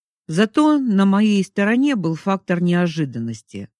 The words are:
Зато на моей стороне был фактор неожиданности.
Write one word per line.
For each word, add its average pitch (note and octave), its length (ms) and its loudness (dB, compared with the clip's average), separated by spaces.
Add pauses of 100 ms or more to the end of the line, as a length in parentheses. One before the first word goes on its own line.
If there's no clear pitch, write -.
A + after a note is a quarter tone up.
(280)
Зато C#4 520 2
на G3 260 2
моей G3+ 380 2
стороне A#3+ 520 0
был E3 200 -2
фактор F#3 440 -4
неожиданности. C#3+ 1080 -4 (100)